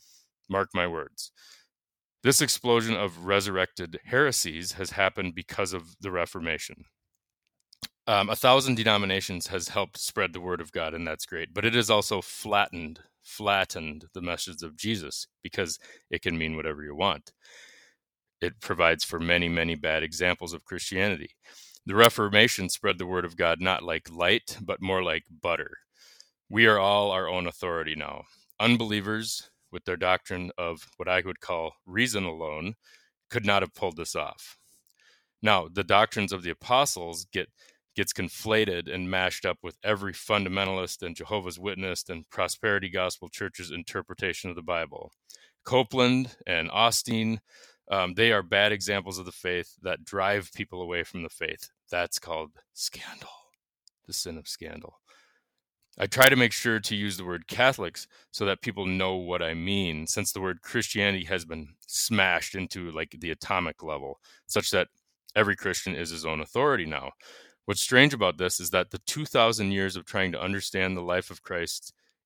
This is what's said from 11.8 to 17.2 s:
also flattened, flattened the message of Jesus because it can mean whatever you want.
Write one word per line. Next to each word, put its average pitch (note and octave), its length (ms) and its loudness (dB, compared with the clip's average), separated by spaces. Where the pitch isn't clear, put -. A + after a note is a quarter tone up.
also G2+ 300 4
flattened, F2+ 800 -2
flattened F2+ 840 -2
the F#2 80 -10
message E2+ 400 -6
of D#2 120 -12
Jesus F#2+ 520 -6
because E2+ 340 -4
it E2+ 140 -4
can E2+ 160 -2
mean D#2+ 160 -4
whatever D2+ 280 -6
you D2 120 -10
want. E2+ 380 -2